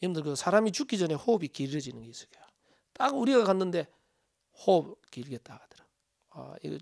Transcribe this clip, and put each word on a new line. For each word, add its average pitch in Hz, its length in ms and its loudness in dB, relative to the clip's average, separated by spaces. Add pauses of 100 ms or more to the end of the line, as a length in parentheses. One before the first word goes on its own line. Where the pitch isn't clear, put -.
여러분들 175 220 -2
그 143 120 -4
사람이 202 360 2
죽기 233 260 -4
전에 165 160 2
호흡이 214 360 0
길어지는 135 540 -8
게 117 60 -20
있어요. - 320 -20 (600)
딱 277 140 2
우리가 247 280 4
갔는데 185 440 0 (800)
호흡 165 440 2
길게 127 300 -12
딱 110 220 -20
하더라. - 240 -20 (440)
아, 135 320 -18
이거 147 200 -10